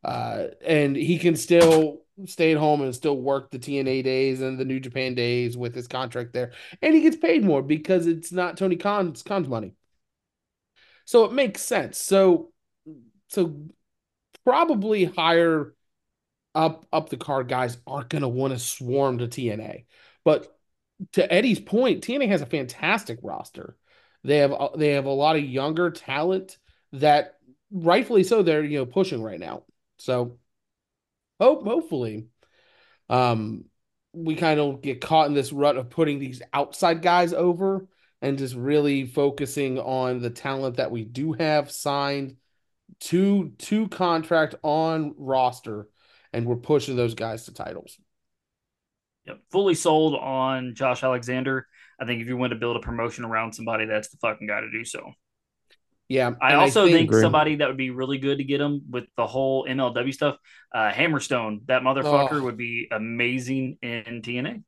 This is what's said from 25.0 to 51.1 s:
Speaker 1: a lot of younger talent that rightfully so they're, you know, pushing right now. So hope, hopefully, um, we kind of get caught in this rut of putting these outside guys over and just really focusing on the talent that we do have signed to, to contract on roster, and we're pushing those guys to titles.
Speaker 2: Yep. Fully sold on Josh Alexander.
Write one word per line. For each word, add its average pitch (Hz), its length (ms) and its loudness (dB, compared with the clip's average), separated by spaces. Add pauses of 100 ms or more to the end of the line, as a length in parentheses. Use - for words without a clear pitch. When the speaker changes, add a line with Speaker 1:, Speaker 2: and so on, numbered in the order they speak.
Speaker 1:
a 139 40 -2
lot 143 260 4
of 151 80 0
younger 151 460 -2
talent 170 680 -4 (340)
that 147 440 2 (340)
rightfully 190 540 4
so 214 180 2
they're, 156 220 2
you 147 140 -4
know, 131 80 -2
pushing 147 360 -2
right 104 180 -10
now. - 220 -12 (360)
So 123 400 -4 (1000)
hope, 269 240 6
hopefully, 123 640 -4 (840)
um, 117 560 0 (480)
we 160 220 -4
kind 156 260 2
of 139 220 0
get 131 180 -6
caught 156 280 4
in 147 60 -2
this 135 180 0
rut 143 240 2
of 123 140 -8
putting 151 280 0
these 127 240 -10 (100)
outside 165 500 0
guys 175 300 4
over 190 540 0 (340)
and 139 180 -2
just 131 180 -6
really 139 500 2
focusing 139 720 -2
on 127 420 -2
the 120 100 -4
talent 135 480 -6
that 131 120 -2
we 117 140 -8
do 131 300 -6
have 151 360 0
signed 139 640 -4 (640)
to, 190 580 2
to 214 300 -2
contract 165 760 0
on 156 540 0
roster, 123 720 -2 (440)
and 117 140 -4
we're 120 100 0
pushing 131 400 0
those 117 180 0
guys 113 300 -8
to - 100 -20
titles. - 420 -14 (1300)
Speaker 2:
Yep. - 140 -18 (100)
Fully 190 240 2
sold 156 400 2
on 131 600 -4
Josh 127 300 -2
Alexander. 127 640 -2 (340)